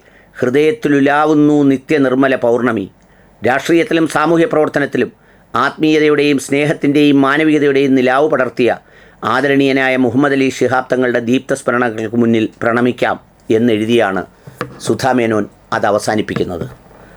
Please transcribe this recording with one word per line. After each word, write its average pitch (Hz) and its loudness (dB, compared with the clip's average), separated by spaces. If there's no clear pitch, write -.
ഹൃദയത്തിലുലാവുന്നു 147 2
നിത്യനിർമ്മല 135 0
പൗർണമി." 117 0
രാഷ്ട്രീയത്തിലും 160 0
സാമൂഹ്യ 160 2
പ്രവർത്തനത്തിലും 143 -2
ആത്മീയതയുടെയും 147 0
സ്നേഹത്തിൻ്റെയും 147 2
മാനവികതയുടെയും 143 2
നിലാവ് 127 2
പടർത്തിയ 123 0
ആദരണീയനായ 135 0
മുഹമ്മദ് 135 0
അലി 135 0
ശിഹാബ് 123 -2
തങ്ങളുടെ 123 0
ദീപ്ത 131 -2
സ്മരണകൾക്ക് 113 -4
മുന്നിൽ 113 2
പ്രണമിക്കാം 120 -2
എന്നെഴുതിയാണ് 110 0
സുധാ 123 -2
മേനോൻ 113 0
അത് 110 -2
അവസാനിപ്പിക്കുന്നത്. 101 -4